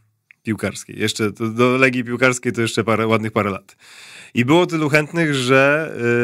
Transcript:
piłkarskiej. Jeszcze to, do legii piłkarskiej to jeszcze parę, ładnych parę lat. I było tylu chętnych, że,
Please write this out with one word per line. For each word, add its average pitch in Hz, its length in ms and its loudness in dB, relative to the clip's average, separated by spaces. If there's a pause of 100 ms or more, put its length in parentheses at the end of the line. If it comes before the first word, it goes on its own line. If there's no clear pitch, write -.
(440)
piłkarskiej. 101 560 -8
Jeszcze 107 320 -2
to, 113 160 -6
do 123 300 0
legii 127 260 2
piłkarskiej 120 480 -2
to 120 100 -2
jeszcze 113 220 -2
parę, 110 240 0
ładnych 110 240 0
parę 104 180 0
lat. 95 260 -8 (600)
I 120 100 0
było 165 200 4
tylu 160 240 -2
chętnych, 151 460 0
że, 135 580 2 (300)